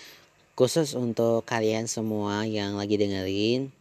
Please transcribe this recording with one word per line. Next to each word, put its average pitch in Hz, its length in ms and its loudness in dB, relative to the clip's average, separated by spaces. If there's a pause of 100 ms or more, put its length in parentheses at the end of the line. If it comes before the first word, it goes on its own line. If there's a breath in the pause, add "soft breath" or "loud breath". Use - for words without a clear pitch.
(580 loud breath)
Khusus 135 400 2
untuk 117 480 0
kalian 110 400 0
semua 107 640 -2
yang 101 240 -4
lagi 101 240 0
dengerin. 104 720 0 (120)